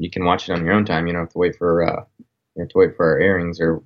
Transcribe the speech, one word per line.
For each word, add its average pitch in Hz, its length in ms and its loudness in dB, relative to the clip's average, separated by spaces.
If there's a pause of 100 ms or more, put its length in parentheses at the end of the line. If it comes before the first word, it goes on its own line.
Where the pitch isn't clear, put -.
you 87 80 -6
can 92 140 -4
watch 90 240 0
it 92 40 -4
on 85 120 -2
your 87 100 2
own 104 100 2
time. 85 220 -2
You 85 60 -2
don't 85 100 -4
have 82 120 -10
to - 40 -10
wait - 160 0
for, 85 300 0
uh, - 180 -2 (540)
you 87 60 -8
have 80 80 -8
to - 80 -2
wait 90 180 4
for 87 100 2
our 80 140 4
airings 87 400 0
or 82 260 0